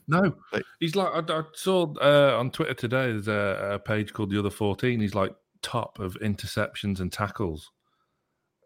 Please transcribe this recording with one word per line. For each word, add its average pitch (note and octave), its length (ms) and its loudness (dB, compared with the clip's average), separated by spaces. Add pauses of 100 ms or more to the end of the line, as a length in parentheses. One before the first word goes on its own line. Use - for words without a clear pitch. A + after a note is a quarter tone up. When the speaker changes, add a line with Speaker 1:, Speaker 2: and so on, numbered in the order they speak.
Speaker 1:
No. E3+ 260 2 (160)
Speaker 2:
Like A2 120 -2 (180)
Speaker 1:
He's E3 160 -2
like, E3 320 -2
I, E3 40 -2
I D#3+ 100 -2 (100)
saw, F3+ 480 2
uh, C#3+ 360 8
on B2 140 0
Twitter D#3 220 -2
today, B2+ 400 0
there's G#2 160 -4
a, G2+ 460 0
a G2 40 -4
page G#2+ 320 -2
called G#2 180 -2
The G2+ 100 2
Other G2+ 100 2
Fourteen. A2 500 0
He's, G#2 160 -2
like, G2 180 0 (280)
top - 380 -6
of F#2+ 160 -6
interceptions G#2 840 -4
and F2+ 120 -4
tackles. F#2+ 600 -6 (960)